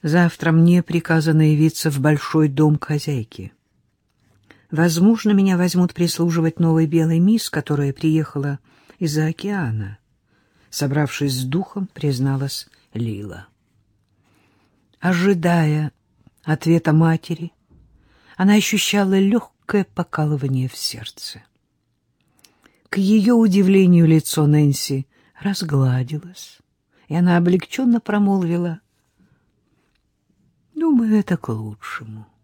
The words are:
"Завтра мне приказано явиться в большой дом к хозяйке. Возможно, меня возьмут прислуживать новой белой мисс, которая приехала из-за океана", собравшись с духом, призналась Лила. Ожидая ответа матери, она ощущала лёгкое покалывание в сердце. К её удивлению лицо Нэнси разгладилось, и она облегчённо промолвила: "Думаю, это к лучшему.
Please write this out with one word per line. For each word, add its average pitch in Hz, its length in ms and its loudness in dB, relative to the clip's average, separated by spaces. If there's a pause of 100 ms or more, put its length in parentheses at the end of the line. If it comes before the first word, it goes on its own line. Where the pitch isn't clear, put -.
"Завтра 165 500 0
мне 170 300 4
приказано 160 680 2
явиться 156 400 0
в 139 80 -4
большой 151 500 0
дом 151 280 2
к - 80 -6
хозяйке. 139 680 -8 (1200)
Возможно, 175 600 2
меня 196 260 2
возьмут 180 380 0
прислуживать 165 680 -2
новой 160 260 2
белой 160 320 0
мисс, 208 320 0
которая 143 420 -4
приехала 147 680 -4 (400)
из-за 156 280 -2
океана", 123 720 -6 (720)
собравшись 143 640 -4
с 127 120 -4
духом, 185 480 -6
призналась 135 760 -4 (240)
Лила. 101 560 -10 (1500)
Ожидая 170 920 0 (520)
ответа 160 480 0
матери, 160 600 0 (840)
она 196 160 4
ощущала 202 640 0
лёгкое 196 680 -2
покалывание 139 840 -4
в - 80 -12
сердце. - 680 -12 (1500)
К - 100 -6
её 208 360 2
удивлению 190 720 4
лицо 160 400 2
Нэнси 143 600 0 (320)
разгладилось, 151 1200 -4 (480)
и 151 80 -4
она 175 200 2
облегчённо 190 640 0
промолвила: 180 800 -2 (1900)
"Думаю, 240 460 2
это 185 180 -2
к - 120 -10
лучшему. 110 800 -12 (160)